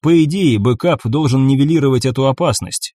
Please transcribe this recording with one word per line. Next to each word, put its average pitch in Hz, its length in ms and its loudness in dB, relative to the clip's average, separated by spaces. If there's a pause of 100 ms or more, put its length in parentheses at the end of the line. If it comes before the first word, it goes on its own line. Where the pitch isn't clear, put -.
По 160 240 4
идее, 151 340 0
бэкап 123 460 0
должен 135 420 0
нивелировать 135 600 0
эту 135 200 -2
опасность, 131 720 -4